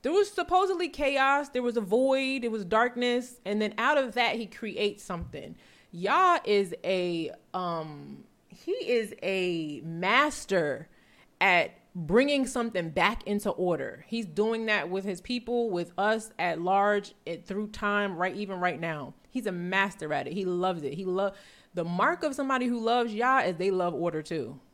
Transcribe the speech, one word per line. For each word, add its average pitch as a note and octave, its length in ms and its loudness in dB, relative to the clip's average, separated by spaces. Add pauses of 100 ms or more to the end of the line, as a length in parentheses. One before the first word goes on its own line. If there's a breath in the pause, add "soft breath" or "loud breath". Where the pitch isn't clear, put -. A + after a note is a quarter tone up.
There C#4 100 0
was G4+ 180 4
supposedly F4+ 580 2
chaos, C#4 600 2
there B3 120 -2
was A#3+ 140 0
a A3+ 60 0
void, C4 600 2
it A#3+ 80 -2
was A3 140 -4
darkness, A#3+ 800 0
and G#3 160 0
then G#3+ 160 -2
out C#4 220 2
of B3+ 160 -2
that A#3 220 2
he A3+ 100 -6
creates G#3 580 -4
something. E3 520 -10 (360 soft breath)
Yah D4+ 520 4
is G3 380 2
a, F3 500 0 (200)
um, D#3 720 -6 (240)
he - 240 -8
is A#3+ 500 0
a F3 600 -2
master F3+ 1040 0 (500 soft breath)
at F3+ 340 4 (220)
bringing B3 520 2
something A3 420 -4
back F#3 380 2
into G3+ 240 -2
order. E3 580 -2
He's A3+ 160 -4
doing G#3+ 420 0
that G3+ 220 0
with F#3+ 160 -2
his F#3 160 -4
people, A#3+ 480 -2
with F3 300 -2
us G#3+ 400 0
at E3+ 240 0
large, G3+ 500 2 (140)
it, E3+ 180 -8
through G#3 240 -6
time, G3+ 480 -2
right, F3+ 180 0
even G3 240 -6
right F3+ 220 0
now. D#3 320 -6 (160)
He's A#3+ 180 -6
a F#3+ 60 -2
master F3+ 640 0
at C#3 120 -2
it. C#3 60 -6
He F#3+ 140 -2
loves F3+ 360 0
it. C#3 120 -4
He F#3 100 -8
lo-, F#3+ 280 0 (420 loud breath)
the F3 100 -2
mark G#3+ 400 0
of C#4+ 100 0
somebody C4+ 300 0
who A#3+ 160 0
loves A#3 320 2
Yah B3 280 2
is F3 160 0
they F#3 140 0
love F3+ 220 2
order D#3+ 300 -2
too. C#3 360 -6 (160)